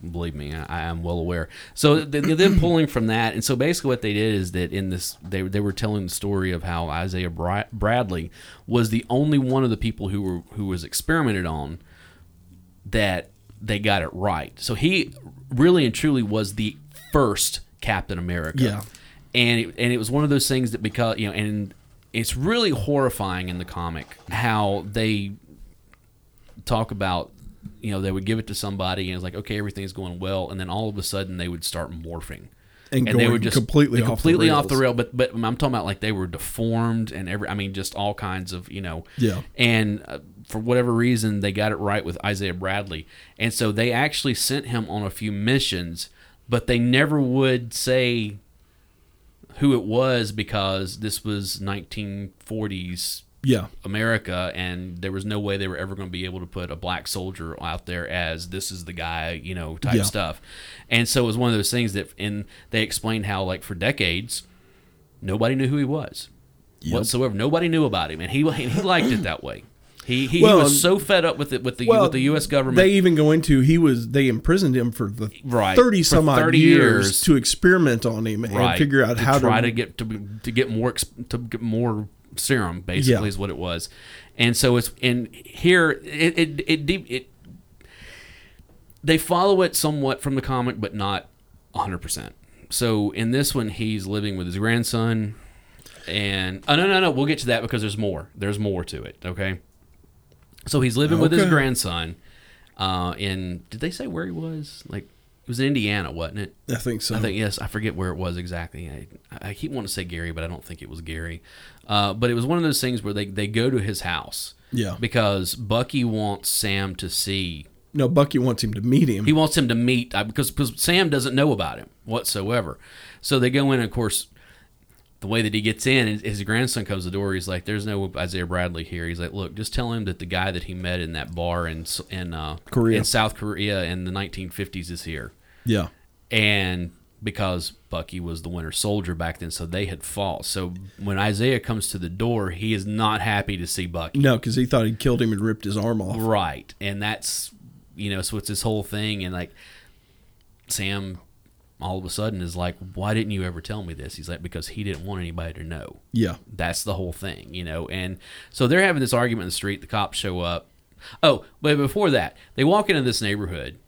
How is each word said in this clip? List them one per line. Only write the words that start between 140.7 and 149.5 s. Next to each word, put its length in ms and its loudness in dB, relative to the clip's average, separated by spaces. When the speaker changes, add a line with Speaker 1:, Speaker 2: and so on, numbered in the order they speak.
Speaker 1:
when 160 0
Isaiah 400 2
comes 300 -2
to 100 -6
the 100 -6
door, 420 0
he 220 -2
is 140 -2
not 340 0
happy 360 0
to 100 -6
see 200 -4
Bucky. 340 -4
Speaker 2:
No, 180 6
'cause 160 -2
he 120 2
thought 200 2
he'd 140 -2
killed 200 2
him 120 2
and 80 -2
ripped 240 -2
his 120 -2
arm 240 0
off. 200 -4
Speaker 1:
Right. 600 0
And 220 -4
that's, 480 -4
you 120 -6
know, 140 -2
so 140 -4
it's 120 -6
this 140 -4
whole 220 0
thing. 400 -4
And, 100 -6
like, 160 -6